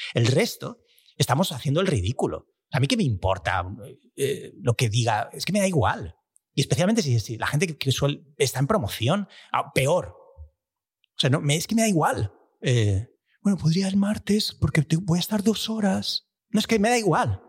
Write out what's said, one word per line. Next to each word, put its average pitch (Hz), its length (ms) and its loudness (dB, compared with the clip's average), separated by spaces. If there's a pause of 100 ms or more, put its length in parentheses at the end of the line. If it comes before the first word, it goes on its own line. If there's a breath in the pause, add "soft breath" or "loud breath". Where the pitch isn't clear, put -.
(140 loud breath)
El 117 140 2
resto, 135 520 -2 (360 soft breath)
estamos 151 360 0
haciendo 147 300 -2
el 190 60 0
ridículo. - 600 -2 (240)
¿A - 80 0
mí 139 80 2
qué 247 100 0
me 214 60 2
importa, 92 600 -2 (500)
eh, - 360 -4 (100)
lo 117 140 0
que 120 140 0
diga? 110 420 0
Es - 140 -10
que 175 80 -4
me 208 60 2
da 190 80 2
igual. 135 480 0 (380)
Y 143 80 0
especialmente 208 400 2
si, 123 180 2
si 110 180 -8
la 107 100 -4
gente 151 200 0
que, 151 100 -6
que 135 140 -2
suel-, - 340 -2 (120)
está 131 220 0
en 139 80 0
promoción, 175 600 0 (260 loud breath)
ah, - 200 -2
peor. 143 420 0 (1000)
O - 40 -6
sea, 139 100 4
no, 151 100 2
me, 147 160 0
es 165 120 -4
que 214 80 0
me 226 80 4
da 220 40 4
igual. 165 460 0 (280)
Eh, 110 460 2 (340)
bueno, 202 160 2
podría 175 300 0
el 190 80 0
martes 202 640 0
porque 156 220 2
te, 160 160 0
voy 175 200 0
a 175 40 0
estar 208 220 -2
dos 214 260 0
horas. 202 580 -2 (220)
No, 208 100 0
es - 80 0
que 226 120 2
me 208 100 4
da 247 80 4
igual. 190 520 0